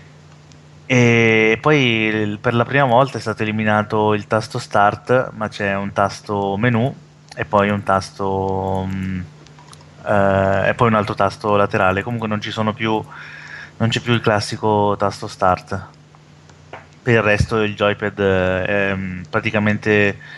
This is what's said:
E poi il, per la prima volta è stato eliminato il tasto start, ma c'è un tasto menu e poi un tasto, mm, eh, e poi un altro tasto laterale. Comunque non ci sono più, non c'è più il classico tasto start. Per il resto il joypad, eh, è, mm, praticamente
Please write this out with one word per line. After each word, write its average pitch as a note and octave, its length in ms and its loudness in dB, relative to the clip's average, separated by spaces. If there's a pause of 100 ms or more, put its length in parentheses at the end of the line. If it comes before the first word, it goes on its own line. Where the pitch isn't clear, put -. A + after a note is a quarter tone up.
(880)
E A2+ 720 4
poi D3+ 180 4
il, A2 600 0
per A#2+ 160 -2
la A#2 100 2
prima C#3 200 2
volta B2+ 340 2
è - 20 -6
stato A2 220 -4
eliminato G#2+ 720 0
il G#2 120 -4
tasto A2 320 -2
start, G#2+ 760 0
ma G#2+ 140 -8
c'è G2+ 260 -4
un G2 180 -6
tasto G2+ 640 -2
menu A#2 380 0 (400)
e A#2 100 -8
poi G#2 260 2
un G2+ 120 -2
tasto, F#2+ 1080 -2
mm, F#2+ 320 -6 (840)
eh, G2 640 2
e G#2 60 0
poi A#2+ 140 4
un A2 60 4
altro G#2 200 0
tasto G2+ 420 0
laterale. G2 460 2
Comunque A2+ 260 -6
non G#2+ 120 -4
ci A2 120 -8
sono A2 200 -2
più, A2 300 -2 (760)
non A2+ 100 0
c'è A2+ 120 -2
più A#2+ 120 -2
il A#2 80 2
classico G#2 760 0
tasto G2+ 300 -4
start. F#2 600 -2 (1160)
Per A#2+ 120 0
il A2 80 4
resto G#2 400 2
il G#2 120 -2
joypad, G2+ 460 -2
eh, F#2 440 2
è, G2 300 0
mm, F#2 340 -6
praticamente G#2 880 2 (200)